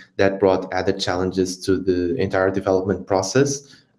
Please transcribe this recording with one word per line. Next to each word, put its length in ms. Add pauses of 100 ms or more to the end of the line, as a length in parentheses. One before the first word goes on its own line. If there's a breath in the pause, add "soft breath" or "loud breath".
(160 loud breath)
that 240
brought 340
added 240
challenges 680
to 140
the 380
entire 340
development 560
process, 720 (220 soft breath)